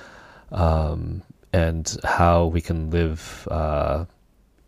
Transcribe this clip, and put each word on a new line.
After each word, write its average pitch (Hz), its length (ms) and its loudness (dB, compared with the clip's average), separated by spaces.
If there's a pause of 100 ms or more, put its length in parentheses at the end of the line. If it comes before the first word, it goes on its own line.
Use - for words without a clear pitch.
(520)
um, 80 680 0 (300)
and 82 520 0
how 85 420 4
we 82 140 0
can 80 300 -4
live, 80 600 -4
uh, 78 540 -2 (640)